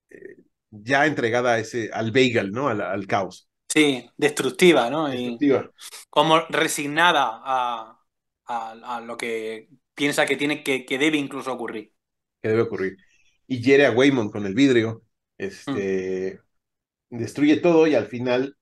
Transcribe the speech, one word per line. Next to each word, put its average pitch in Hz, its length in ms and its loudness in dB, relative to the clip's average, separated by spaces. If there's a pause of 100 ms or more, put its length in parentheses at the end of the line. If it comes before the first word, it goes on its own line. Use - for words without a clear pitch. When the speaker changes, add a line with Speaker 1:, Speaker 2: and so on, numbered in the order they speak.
(100)
Speaker 1:
eh, - 260 -20 (340)
ya 127 360 0
entregada 123 480 0
a 117 40 2
ese, 113 340 -6
al 110 200 -4
bagel, 120 400 2
¿no? 135 160 -4
Al, 107 140 -2
al 95 240 -6
caos. 98 420 -4 (200)
Speaker 2:
Sí, 143 480 0
destructiva, 135 720 2
¿no? 147 240 -4
Y 123 320 -6
Speaker 1:
Destructiva. 135 260 2 (400)
Speaker 2:
como 160 380 4
resignada 147 960 0
a, 120 560 -6 (460)
a, 113 500 -10
a 117 40 -10
lo 117 160 -12
que 110 520 -8 (260)
piensa 143 320 0
que 139 100 0
tiene 147 260 -4
que, 127 240 -2
que 135 120 -6
debe 156 200 2
incluso 135 340 -8
ocurrir. 113 400 -10 (500)
Speaker 1:
Que 113 60 -2
debe 110 140 2
ocurrir. 95 340 -4 (500)
Y 127 160 -6
hiere 139 240 6
a 120 60 2
Waymond 123 380 2
con 101 160 -6
el 95 80 -4
vidrio, 117 480 2 (360)
este, 98 300 -10
Speaker 2:
Mm. 98 200 -4 (1200)
Speaker 1:
destruye 139 480 0
todo 160 300 6
y 147 60 2
al 117 120 2
final, 127 560 -4